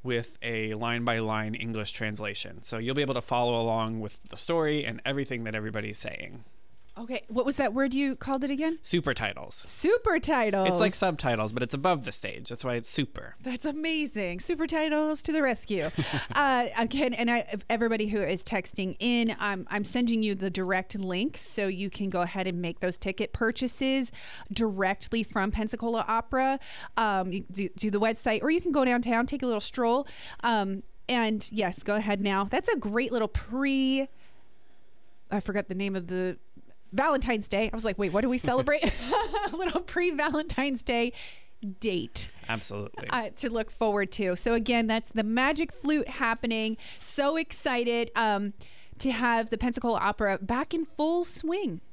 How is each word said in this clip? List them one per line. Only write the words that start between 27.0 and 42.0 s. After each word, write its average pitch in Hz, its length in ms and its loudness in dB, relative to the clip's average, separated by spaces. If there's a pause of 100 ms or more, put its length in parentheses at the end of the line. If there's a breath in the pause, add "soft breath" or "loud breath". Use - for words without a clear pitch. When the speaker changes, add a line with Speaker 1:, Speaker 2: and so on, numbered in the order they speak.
Speaker 2:
you 196 180 -4
do, 190 260 -2
do 214 140 0
the 202 100 2
website, 226 420 2
or 302 80 4
you 339 100 4
can 349 120 0
go 269 120 6
downtown, 240 420 4
take 277 160 -4
a 254 40 0
little 220 140 0
stroll. 247 460 2 (360 loud breath)
Um, 196 400 2 (260)
and 220 440 2
yes, 214 300 0
go 208 120 2
ahead 208 260 2
now. 202 240 2
That's 285 240 0
a 453 80 4
great 226 360 0
little 220 160 2
pre-, 269 800 2 (1200 soft breath)
I 202 100 0
forgot 202 280 -2
the 185 60 -4
name 196 220 -2
of 175 100 -4
the 185 320 -2 (540)
Valentine's 262 540 2
Day. 208 260 2
I 226 40 -4
was 220 80 -6
like, 208 140 2
"Wait, 190 140 2
what 202 100 4
do 262 60 2
we 247 100 2
celebrate?" 269 440 4
<laughs> 403 720 2
A - 40 -4
little 359 240 0
pre-Valentine's 294 1000 0
Day 240 300 2 (640 loud breath)
date. - 520 -2 (180)